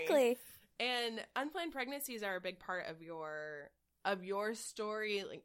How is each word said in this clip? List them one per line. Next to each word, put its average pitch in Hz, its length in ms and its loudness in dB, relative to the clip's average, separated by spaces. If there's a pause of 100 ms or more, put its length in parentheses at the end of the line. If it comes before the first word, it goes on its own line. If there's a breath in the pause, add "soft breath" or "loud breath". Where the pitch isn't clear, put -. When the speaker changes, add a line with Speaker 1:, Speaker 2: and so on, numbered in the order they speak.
Speaker 1:
exactly. 247 340 8 (420 loud breath)
Speaker 2:
And 233 460 0 (100)
unplanned 311 360 -2
pregnancies 269 500 -4
are 196 140 0
a 180 60 -2
big 180 180 -4
part 185 280 -4
of 160 140 -8
your, 151 720 -6 (340)
of 190 180 2
your 202 300 0
story, 214 720 -2
like, - 180 -8